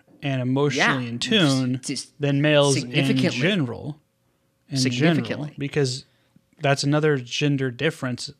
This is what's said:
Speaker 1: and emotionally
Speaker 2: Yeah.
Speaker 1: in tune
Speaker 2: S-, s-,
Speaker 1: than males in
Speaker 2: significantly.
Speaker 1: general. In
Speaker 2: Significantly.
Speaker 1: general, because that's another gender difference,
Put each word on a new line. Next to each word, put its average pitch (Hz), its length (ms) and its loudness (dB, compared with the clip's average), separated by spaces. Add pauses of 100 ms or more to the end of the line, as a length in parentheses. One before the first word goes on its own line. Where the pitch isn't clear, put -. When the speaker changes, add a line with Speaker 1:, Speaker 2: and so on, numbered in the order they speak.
(220)
Speaker 1:
and 135 180 -2
emotionally 135 640 2
Speaker 2:
Yeah. 117 60 -8
Speaker 1:
in 120 80 -8
tune 131 640 2
Speaker 2:
S-, - 80 -10
s-, 127 160 -8 (140)
Speaker 1:
than 143 200 0
males 143 360 4
in 143 60 -2
Speaker 2:
significantly. 131 580 0
Speaker 1:
general. 143 600 -2 (680)
In 139 100 -6
Speaker 2:
Significantly. 127 680 0
Speaker 1:
general, - 100 -16
because 139 460 -2 (560)
that's 139 220 2
another 147 360 2
gender 131 520 -2
difference, 131 680 -6